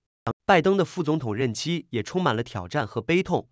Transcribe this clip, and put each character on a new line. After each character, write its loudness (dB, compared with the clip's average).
拜 6
登 4
的 2
副 -4
总 0
统 -4
任 0
期 -4
也 -2
充 -4
满 2
了 -2
挑 -8
战 -2
和 -6
悲 0
痛。 -4